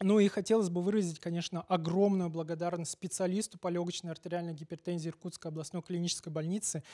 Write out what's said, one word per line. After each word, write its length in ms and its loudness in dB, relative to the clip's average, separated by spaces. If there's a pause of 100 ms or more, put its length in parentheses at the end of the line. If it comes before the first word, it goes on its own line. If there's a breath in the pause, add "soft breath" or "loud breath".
Ну 180 8
и 80 10
хотелось 400 4
бы 140 0
выразить, 380 2
конечно, 420 -4
огромную 680 2
благодарность 600 -4
специалисту 680 -2
по 120 -4
легочной 420 -2
артериальной 420 -6
гипертензии 540 -6
Иркутской 440 -10
областной 300 -8
клинической 520 -4
больницы, 500 -2 (100)